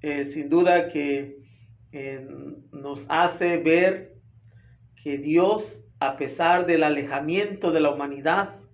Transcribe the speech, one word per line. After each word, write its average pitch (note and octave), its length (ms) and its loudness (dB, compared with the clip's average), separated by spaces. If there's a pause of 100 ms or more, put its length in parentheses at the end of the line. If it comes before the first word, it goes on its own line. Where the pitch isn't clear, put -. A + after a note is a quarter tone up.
eh, C#3+ 240 -4
sin C#3+ 240 -8
duda F3 400 4
que, C#3+ 540 -4 (500)
eh, C3+ 340 -12 (460)
nos C#3+ 360 -12
hace F3 500 0
ver F3 560 2 (880)
que C#3 160 -4
Dios, F3 440 2 (380)
a C3+ 160 -2
pesar E3+ 500 2
del E3 160 4
alejamiento D3+ 880 -2
de D#3+ 80 2
la D3 120 4
humanidad C#3+ 720 -2 (140)